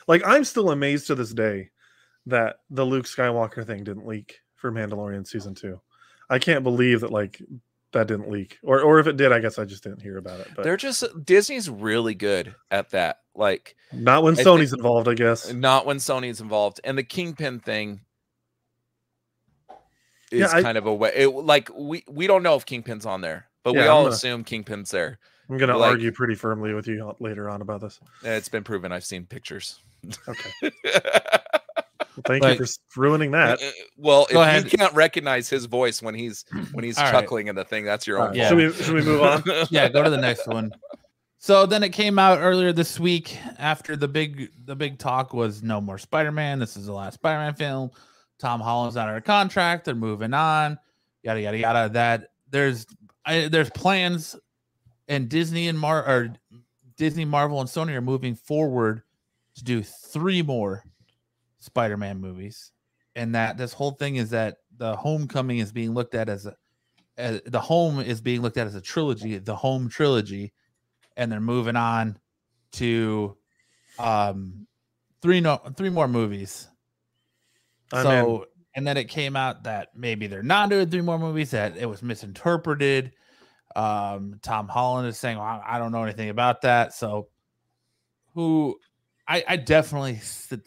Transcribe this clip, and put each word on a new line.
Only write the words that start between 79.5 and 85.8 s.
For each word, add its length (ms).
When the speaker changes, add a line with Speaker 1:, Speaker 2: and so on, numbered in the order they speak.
Speaker 3:
that 320
maybe 320
they're 160
not 260
doing 200
three 120
more 180
movies, 320
that 260
it 80
was 180
misinterpreted. 1080
Um, 640
Tom 260
Holland 400
is 120
saying, 180
"Well, 100
I, 140
I 40
don't 120